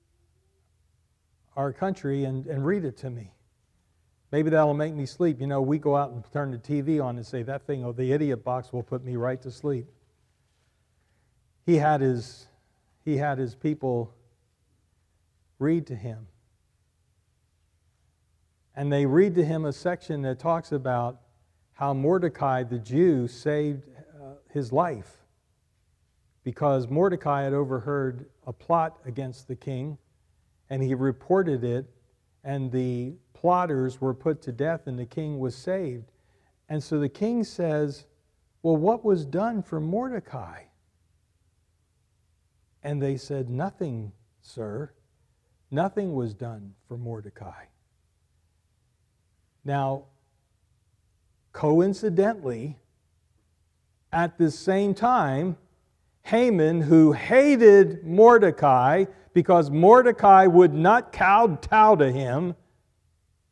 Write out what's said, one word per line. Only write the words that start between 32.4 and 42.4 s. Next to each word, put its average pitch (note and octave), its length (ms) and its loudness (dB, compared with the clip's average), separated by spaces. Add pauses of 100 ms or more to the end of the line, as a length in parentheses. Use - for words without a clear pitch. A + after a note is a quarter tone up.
and C#3 260 -8
the B2+ 440 -6 (180)
plotters D#3 680 -2
were C3 140 -4
put D#3 300 -6
to C3 100 -10
death, D#3 340 -6
and B2+ 120 -10
the B2 80 -10
king D3+ 320 -10
was C3 180 -6
saved. D#3 560 -8 (560)
And D3+ 140 -6
so D#3 160 -4
the D3 100 -2
king A3+ 360 -4
says, D3+ 600 -6 (580)
"Well, E3 140 2
what G#3+ 260 0
was F#3+ 220 0
done G3 380 -4
for D#3+ 180 -8
Mordecai?" F3 840 -8 (2250)